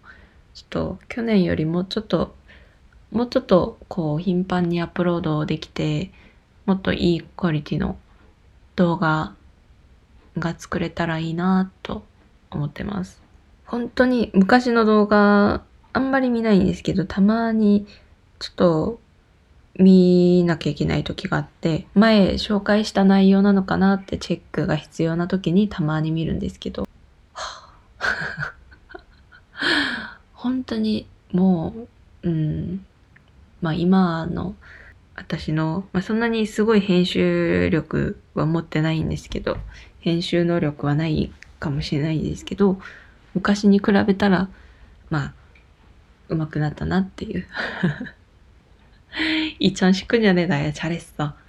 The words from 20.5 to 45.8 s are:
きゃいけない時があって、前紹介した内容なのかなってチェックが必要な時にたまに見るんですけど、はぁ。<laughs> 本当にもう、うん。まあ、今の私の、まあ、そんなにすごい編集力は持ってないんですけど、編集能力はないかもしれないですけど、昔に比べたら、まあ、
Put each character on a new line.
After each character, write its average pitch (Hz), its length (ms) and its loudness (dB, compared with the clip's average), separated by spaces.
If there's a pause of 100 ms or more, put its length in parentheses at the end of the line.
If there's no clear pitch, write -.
き - 100 -4
ゃ 143 40 0
い - 20 -8
け 156 100 -4
な 156 120 0
い 147 80 -2
時 - 240 -8
が 151 100 -2
あ - 20 0
っ 147 80 -8
て、 - 460 -4
前 208 400 6
紹 202 280 -2
介 208 220 2
し - 80 -8
た 196 120 2
内 196 260 6
容 196 120 6
な 202 100 4
の 190 100 2
か 180 140 -2
な 196 180 2
っ 190 100 -6
て - 140 -8
チ - 160 -6
ェ - 20 -2
ッ - 40 -20 (120)
ク 147 140 -2
が 156 100 0
必 - 260 -8
要 165 140 0
な 175 120 -2
時 185 240 -2
に 202 160 4
た 180 140 -6
ま 156 180 -2
に 156 100 -2
見 160 140 -2
る - 100 -4
ん - 40 -4
で 202 100 -6
す - 100 -12
け - 120 -10
ど、 - 180 -10 (440)
は - 400 -14 (260)
ぁ。 - 1000 -8 (600)
<laughs> - 580 -4 (160)
本 254 300 -4
当 226 120 -6
に 214 300 -4 (260)
も 180 420 2 (480)
う、 175 60 -4
う - 20 0
ん。 156 540 -4 (760)
ま 165 100 -4
あ、 156 40 -4
今 175 520 0
の 175 280 -8 (640)
私 - 360 -8
の、 160 400 -2
ま 185 80 0
あ、 - 20 -2
そ 214 120 -4
ん 226 60 0
な 233 80 0
に 226 180 -2
す 214 180 -2
ご 220 120 4
い 202 40 6
編 180 240 2
集 175 680 0
力 151 480 -2 (160)
は 151 120 0
持 165 140 0
っ - 20 -6
て 156 180 -4
な 160 120 0
い 160 100 -2
ん 160 60 -2
で 151 80 -4
す - 120 -16
け - 120 -8
ど、 - 180 -4 (420)
編 170 220 0
集 175 220 0
能 170 160 0
力 147 260 -4
は 147 80 0
な 160 120 0
い 156 260 -2 (260)
か 160 120 -6
も 143 120 -4
し - 120 -6
れ 139 80 0
な 160 80 -2
い 156 120 -2
で 151 140 -4
す - 80 -18
け - 100 -10
ど、 190 260 2 (540)
昔 202 340 0
に 202 100 6
比 202 140 2 (140)
べ 202 80 2
た 202 140 0
ら、 185 200 2 (600)
ま 147 160 -4
あ、 139 80 -16 (920)